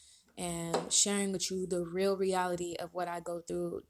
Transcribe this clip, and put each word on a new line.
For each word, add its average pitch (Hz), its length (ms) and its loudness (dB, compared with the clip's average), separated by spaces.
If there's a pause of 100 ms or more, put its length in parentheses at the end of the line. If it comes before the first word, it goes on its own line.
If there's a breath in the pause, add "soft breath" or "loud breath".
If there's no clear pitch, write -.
(380 loud breath)
am 170 520 -2
sharing 202 420 4
with 185 180 -2
you 185 160 -2
the 175 180 0
real 190 320 2
reality 180 600 0
of 165 180 -8
what 175 140 -2
I 175 120 -4
go 170 200 -6
through 175 500 -4